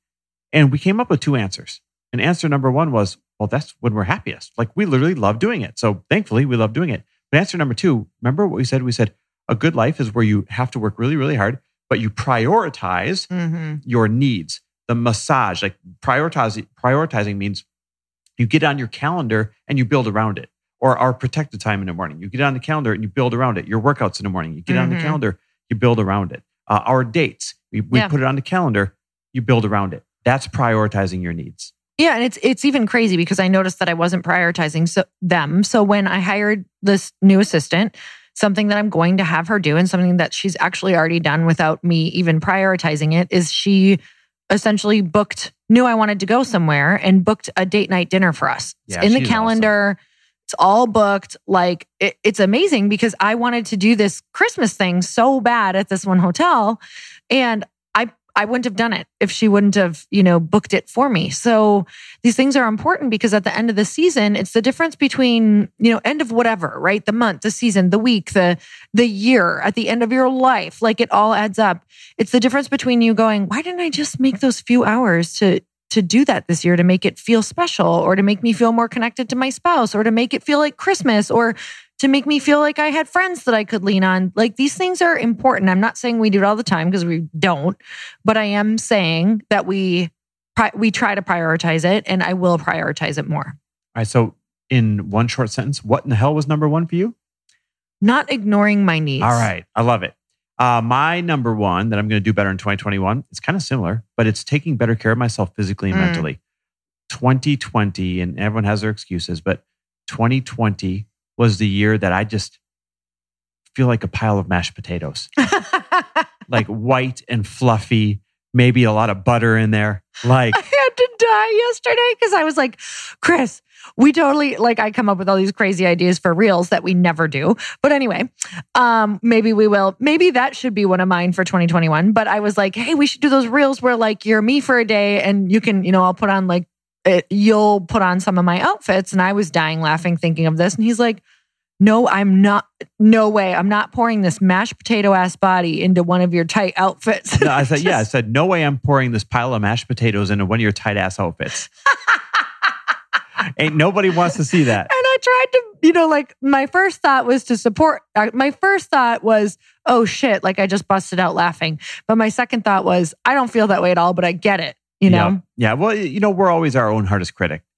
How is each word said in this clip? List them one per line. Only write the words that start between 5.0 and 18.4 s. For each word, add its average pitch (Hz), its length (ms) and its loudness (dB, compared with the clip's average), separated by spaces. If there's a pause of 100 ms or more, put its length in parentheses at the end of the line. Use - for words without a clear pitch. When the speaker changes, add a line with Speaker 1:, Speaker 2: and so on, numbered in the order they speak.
Speaker 1:
love 107 240 -2
doing 202 220 -2
it. - 180 -12
So 104 300 -2
thankfully, 139 360 0
we 127 100 -2
love 110 180 0
doing 165 160 -2
it." 113 140 -8 (280)
But 143 80 4
answer 185 180 -2
number 139 160 -2
two, 120 340 -2 (140)
remember 143 240 0
what 156 120 -4
we 131 80 -2
said? 127 180 -2
We 123 80 -2
said, 113 220 -2 (340)
"A - 80 -2
good 160 200 -2
life 123 240 0
is 110 140 -6
where 117 100 0
you 104 260 0
have 123 220 -6
to - 80 -10
work 107 200 -4
really, 131 160 -2
really 151 200 -2
hard, 113 240 -2 (300)
but 117 100 0
you 110 100 -4
prioritize 127 1200 -2
Speaker 2:
Mm-hmm. 165 560 -6
Speaker 1:
your 120 240 0
needs." 110 540 -2 (260)
The 120 80 -2
massage, 117 680 -2
like, 98 140 -6 (240)
prioritize-, 131 640 -2 (140)
prioritizing 123 560 -2
means 98 280 -8 (720)
you 123 80 0